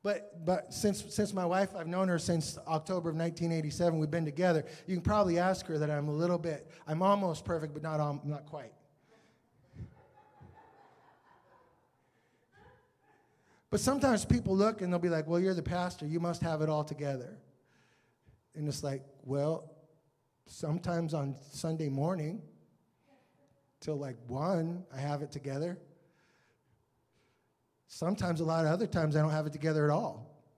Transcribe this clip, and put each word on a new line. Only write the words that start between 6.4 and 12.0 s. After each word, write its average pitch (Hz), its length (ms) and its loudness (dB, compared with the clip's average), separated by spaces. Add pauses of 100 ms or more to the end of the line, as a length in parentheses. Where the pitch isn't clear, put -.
I'm 156 140 -2
almost 190 440 2
perfect, 156 280 -2
but 151 100 -8
not 156 160 -2
al-, 147 260 0
not 143 200 -4
quite. 131 280 -14 (4000)